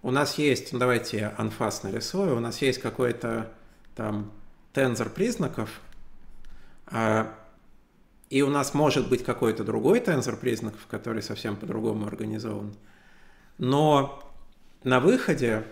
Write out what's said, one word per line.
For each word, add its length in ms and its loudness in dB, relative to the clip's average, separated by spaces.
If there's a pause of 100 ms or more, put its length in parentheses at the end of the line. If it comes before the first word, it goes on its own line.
у 100 -2
нас 260 0
есть, 360 2
ну, 60 -4
давайте 380 2
я 200 -2
анфас 460 -4
нарисую, 520 0
у 40 0
нас 220 -4
есть 180 2
какой-то 720 -2 (440)
там 360 -6 (420)
тензор 360 0
признаков, 720 -2 (1040)
а, 460 2 (960)
и 120 2
у 80 4
нас 240 0
может 360 4
быть 140 2
какой-то 400 0
другой 360 4
тензор 380 0
признаков, 500 -4
который 340 -6
совсем 340 -6
по-другому 520 -4
организован. 680 -6 (840)
Но 680 4 (600)
на 160 6
выходе 720 4